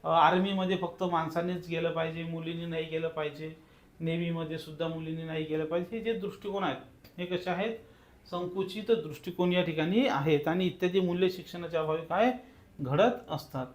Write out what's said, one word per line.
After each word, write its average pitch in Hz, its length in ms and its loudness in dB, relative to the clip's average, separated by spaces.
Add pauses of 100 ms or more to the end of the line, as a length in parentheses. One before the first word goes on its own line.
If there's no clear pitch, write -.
अ, 160 40 -2
आर्मीमध्ये 185 680 4
फक्त 185 280 -4
माणसांनीच 170 640 -2
गेलं 165 240 0
पाहिजे, 165 320 -2
मुलींनी 165 420 -6
नाही 160 180 -2
गेलं 160 240 -4
पाहिजे, 156 460 -6 (460)
नेव्हीमध्ये 165 580 -2
सुद्धा 156 300 -6
मुलींनी 160 340 -6
नाही 160 220 -4
गेलं 156 200 -2
पाहिजे, 175 340 -2
हे 220 60 -6
जे 226 80 0
दृष्टिकोन 196 520 -4
आहेत, 139 120 0 (420)
हे 180 60 -4
कसे 180 260 -4
आहेत? 208 260 -2 (540)
संकुचित 185 600 -4
दृष्टिकोन 175 600 2
या 180 100 4
ठिकाणी 170 440 2
आहेत 143 420 4
आणि 180 180 2
इत्यादी 180 340 2
मूल्य 180 280 4
शिक्षणाच्या 175 520 -4
अभावी 156 280 0
काय 220 240 4 (480)
घडत 147 500 2
असतात. 135 440 -6